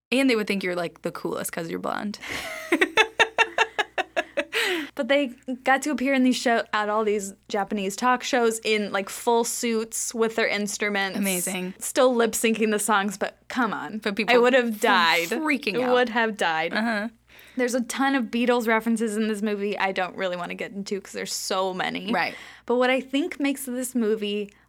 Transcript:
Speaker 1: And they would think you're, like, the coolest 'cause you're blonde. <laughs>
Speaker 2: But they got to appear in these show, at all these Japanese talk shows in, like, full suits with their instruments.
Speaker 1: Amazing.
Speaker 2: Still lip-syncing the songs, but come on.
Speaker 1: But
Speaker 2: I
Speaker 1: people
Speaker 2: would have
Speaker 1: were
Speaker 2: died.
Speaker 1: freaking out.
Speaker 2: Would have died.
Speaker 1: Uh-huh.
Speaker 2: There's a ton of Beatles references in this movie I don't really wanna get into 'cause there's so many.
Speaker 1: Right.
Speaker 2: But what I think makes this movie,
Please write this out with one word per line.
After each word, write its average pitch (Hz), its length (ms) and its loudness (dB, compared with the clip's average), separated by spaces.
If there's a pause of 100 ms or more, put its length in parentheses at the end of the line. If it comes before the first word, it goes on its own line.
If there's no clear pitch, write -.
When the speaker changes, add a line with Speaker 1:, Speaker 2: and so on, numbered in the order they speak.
(100)
Speaker 1:
And 269 180 4
they 247 80 6
would 208 120 0
think 196 160 0
you're, 180 120 -2
like, 170 260 -4
the 170 100 -4
coolest - 400 -6
'cause 170 180 -6
you're 180 80 -6
blonde. - 400 -4 (520)
<laughs> 339 120 2 (2000)
Speaker 2:
But 226 140 -2
they 277 240 2 (320)
got 262 180 4
to 302 80 -2
appear 254 220 0
in 262 100 4
these 254 140 6
show, 233 280 2 (100)
at 208 160 0
all 214 120 2
these 202 300 0 (160)
Japanese 196 480 -2
talk 247 260 2
shows 233 400 2
in, 214 300 0
like, 196 160 -2
full 233 340 0
suits 226 720 -2
with 220 220 0
their 226 100 2
instruments. 202 720 -2
Speaker 1:
Amazing. 190 600 -2
Speaker 2:
Still 262 360 4
lip-syncing 226 560 2
the 208 80 2
songs, 202 380 0
but - 220 -6 (100)
come 226 240 -2
on. 147 260 -6
Speaker 1:
But 214 140 -2
Speaker 2:
I - 20 -8
Speaker 1:
people 233 280 4
Speaker 2:
would 247 100 4
have 254 140 4
Speaker 1:
were 220 120 -4
Speaker 2:
died. 170 520 4
Speaker 1:
freaking 247 520 0
out. 247 120 2
Speaker 2:
Would 247 160 4
have 220 260 0
died. 170 380 0
Speaker 1:
Uh-huh. 220 340 -2 (480)
Speaker 2:
There's 240 180 0
a 262 60 2
ton 269 340 0
of 254 120 0
Beatles 240 420 2
references 226 480 2
in 220 120 0
this 214 120 -2
movie 208 380 -2
I 196 140 0
don't 180 220 -4
really 180 220 -4
wanna 180 180 -8
get 185 180 -8
into 196 280 -6
'cause - 120 -16
there's 190 220 -6
so 190 380 -2
many. 185 400 -4
Speaker 1:
Right. 156 220 0 (320)
Speaker 2:
But 233 100 0
what 247 140 4
I 262 100 2
think 285 400 -2
makes 277 240 0
this 247 300 -6
movie, 208 580 0 (160)